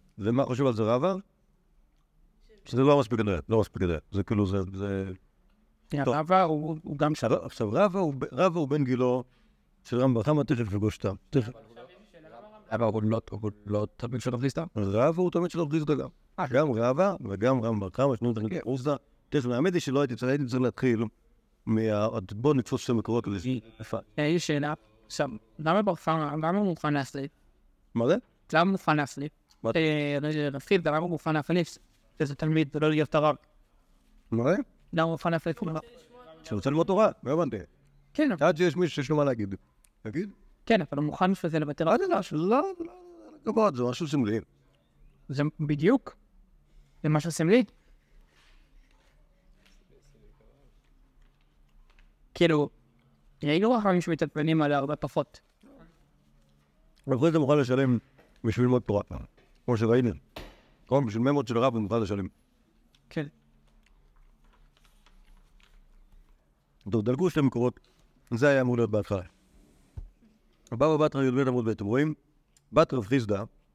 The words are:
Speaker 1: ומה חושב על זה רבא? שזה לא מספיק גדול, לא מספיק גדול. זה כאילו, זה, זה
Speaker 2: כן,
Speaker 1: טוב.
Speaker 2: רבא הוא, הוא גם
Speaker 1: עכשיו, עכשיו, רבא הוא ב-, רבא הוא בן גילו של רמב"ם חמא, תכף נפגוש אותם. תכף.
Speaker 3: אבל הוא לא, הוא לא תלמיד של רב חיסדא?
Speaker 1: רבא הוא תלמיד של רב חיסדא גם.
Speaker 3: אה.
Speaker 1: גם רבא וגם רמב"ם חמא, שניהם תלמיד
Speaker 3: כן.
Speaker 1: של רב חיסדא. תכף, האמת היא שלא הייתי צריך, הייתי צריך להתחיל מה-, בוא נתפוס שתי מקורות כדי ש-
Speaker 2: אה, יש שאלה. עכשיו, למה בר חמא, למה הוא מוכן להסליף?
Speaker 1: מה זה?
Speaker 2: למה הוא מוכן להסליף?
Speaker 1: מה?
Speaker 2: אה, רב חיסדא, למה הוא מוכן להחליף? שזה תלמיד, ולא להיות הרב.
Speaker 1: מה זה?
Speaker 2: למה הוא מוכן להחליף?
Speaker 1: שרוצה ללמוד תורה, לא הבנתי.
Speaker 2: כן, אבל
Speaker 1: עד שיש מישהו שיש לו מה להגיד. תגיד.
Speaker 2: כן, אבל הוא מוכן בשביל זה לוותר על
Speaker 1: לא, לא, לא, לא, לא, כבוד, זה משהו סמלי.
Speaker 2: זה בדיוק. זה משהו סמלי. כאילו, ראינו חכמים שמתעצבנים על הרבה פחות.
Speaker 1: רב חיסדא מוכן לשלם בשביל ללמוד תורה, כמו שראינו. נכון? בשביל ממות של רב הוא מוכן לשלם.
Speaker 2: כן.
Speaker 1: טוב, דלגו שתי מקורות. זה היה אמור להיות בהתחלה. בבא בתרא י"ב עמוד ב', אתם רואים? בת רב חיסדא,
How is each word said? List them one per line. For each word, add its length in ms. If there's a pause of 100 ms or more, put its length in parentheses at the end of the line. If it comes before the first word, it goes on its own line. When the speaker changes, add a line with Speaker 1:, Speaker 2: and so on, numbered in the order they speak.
(180)
Speaker 1:
ומה 280
חושב 200
על 80
זה 100
רבא? 320 (1500)
שזה 160
לא 180
מספיק 200
גדול, 200 (100)
לא 100
מספיק 220
גדול. 160 (140)
זה 120
כאילו, 220
זה, 120 (160)
זה 380 (800)
Speaker 2:
כן, 160
Speaker 1:
טוב. 100
Speaker 2:
רבא 280
הוא, 400
הוא 140
גם 140
Speaker 1:
עכשיו, 220
עכשיו, 380
רבא 280
הוא 140
ב-, 180
רבא 280
הוא 80
בן 160
גילו 400 (600)
של 140
רמב"ם 240
חמא, 200
תכף 160
נפגוש 380
אותם. 180 (140)
תכף. 240 (1160)
Speaker 3:
אבל 140
הוא 180
לא, 180 (100)
הוא 200 (140)
לא 220 (100)
תלמיד 240
של 120
רב 80
חיסדא? 240 (100)
Speaker 1:
רבא 460
הוא 100
תלמיד 200
של 80
רב 120
חיסדא 240
גם. 120 (320)
Speaker 3:
אה. 80
Speaker 1:
גם 240
רבא 440 (140)
וגם 320
רמב"ם 320
חמא, 220
שניהם 180
תלמיד 180
Speaker 3:
כן. 80
Speaker 1:
של 100
רב 80
חיסדא. 180 (340)
תכף, 200
האמת 240
היא 80
שלא 200
הייתי 140
צריך, 140
הייתי 160
צריך 160
להתחיל 420 (600)
מה-, 440 (260)
בוא 180
נתפוס 280
שתי 120
מקורות 320
כדי 140
ש- 540 (260)
Speaker 2:
אה, 40
יש 240
שאלה. 260 (320)
עכשיו, 240 (300)
למה 220
בר 140
חמא, 460
למה 160
הוא 80
מוכן 280
להסליף? 380 (600)
Speaker 1:
מה 140
זה? 80 (380)
Speaker 2:
למה 80
הוא 100
מוכן 260
להסליף? 340 (320)
Speaker 1:
מה? 120
Speaker 2:
אה, 420 (360)
רב 80
חיסדא, 300
למה 80
הוא 100
מוכן 240
להחליף? 440 (420)
שזה 160
תלמיד, 380
ולא 160
להיות 260
הרב. 200 (960)
Speaker 1:
מה 120
זה? 120 (380)
Speaker 2:
למה 100
הוא 80
מוכן 200
להחליף? 260 (840)
Speaker 1:
שרוצה 260
ללמוד 180
תורה, 220 (140)
לא 100
הבנתי. 240 (560)
Speaker 2:
כן, 180
אבל 140
Speaker 1:
עד 120
שיש 180
מישהו 200
שיש 140
לו 60
מה 80
להגיד. 320 (460)
תגיד. 280 (360)
Speaker 2:
כן, 160
אבל 160
הוא 80
מוכן 260
בשביל 200
זה 80
לוותר 300
על 120
Speaker 1:
לא, 60
לא, 140 (100)
לא, 480
לא, 140 (520)
לא, 60
כבוד, 240
זה 80
משהו 240
סמלי. 320 (920)
Speaker 2:
זה 140 (160)
בדיוק. 560 (880)
זה 60
משהו 220
סמלי. 320 (4000)
כאילו, 360 (720)
ראינו 360
חכמים 220
שמתעצבנים 600
על 120
הרבה 220
פחות. 440 (1700)
Speaker 1:
רב 140
חיסדא 180
מוכן 180
לשלם 400 (460)
בשביל 220
ללמוד 160
תורה, 220 (640)
כמו 120
שראינו. 340 (720)
נכון? 200
בשביל 180
ממות 240
של 100
רב 160
הוא 80
מוכן 200
לשלם. 260 (800)
Speaker 2:
כן. 180 (3750)
Speaker 1:
טוב, 100
דלגו 280
שתי 120
מקורות. 380 (520)
זה 160
היה 140
אמור 140
להיות 160
בהתחלה. 320 (1500)
בבא 260
בתרא 260
י"ב 240
עמוד 180
ב', 40
אתם 160
רואים? 280 (580)
בת 220
רב 120
חיסדא, 380 (320)